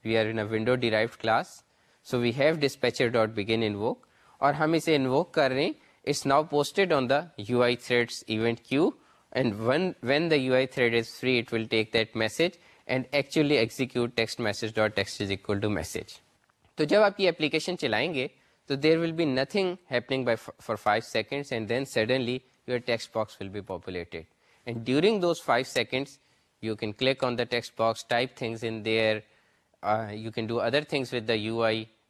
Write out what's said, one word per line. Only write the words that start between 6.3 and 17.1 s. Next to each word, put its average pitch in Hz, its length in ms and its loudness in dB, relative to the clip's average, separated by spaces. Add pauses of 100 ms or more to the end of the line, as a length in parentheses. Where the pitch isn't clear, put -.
posted 160 500 0
on 131 160 2
the 139 120 2 (180)
U 120 260 0
I 123 120 4
threads 120 520 -2
event 113 360 0
queue 147 240 2 (440)
and 113 360 0
when, 165 340 0
when 147 280 2
the 151 100 4
U 127 160 2
I 131 100 4
thread 120 300 0
is 113 240 0
free, 127 180 2
it 113 140 -2
will 113 160 -2
take 110 240 0
that 110 240 0
message 113 400 0 (320)
and 127 260 -2
actually 143 460 2
execute 120 580 -2
text 113 220 -2
message 107 340 -4
dot 107 220 2
text - 260 -4
is 98 100 -2
equal 101 300 -4
to 107 80 0
message. - 500 -6 (580)
تو 156 60 0
جب 202 200 4
آپ 202 160 2